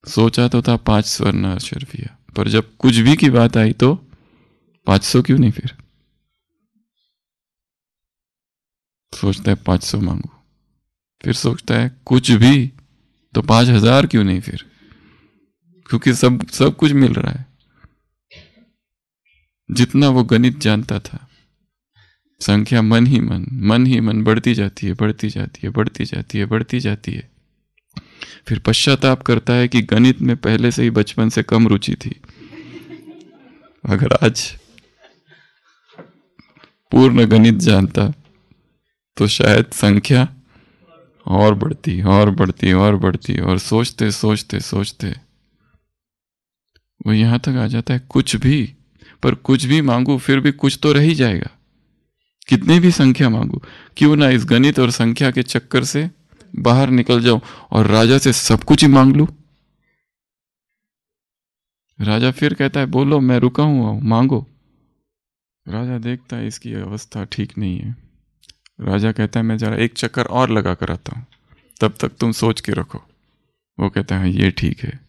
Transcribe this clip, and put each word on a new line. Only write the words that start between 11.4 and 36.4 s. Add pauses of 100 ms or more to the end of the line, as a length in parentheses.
है, (180)
कुछ
भी (680)
तो
पांच
हजार
क्यों
नहीं
फिर? (1300)
क्योंकि
सब,
सब
कुछ
मिल
रहा
है। (2250)
जितना
वो
गणित
जानता
था, (1120)
संख्या
मन
ही
मन,
मन
ही
मन
बढ़ती
जाती
है,
बढ़ती
जाती
है,
बढ़ती
जाती
है,
बढ़ती
जाती
है। (1160)
फिर
पश्चाताप
करता
है
कि
गणित
में
पहले
से
ही
बचपन
से
कम
रुचि
थी। (1600)
अगर
आज (2250)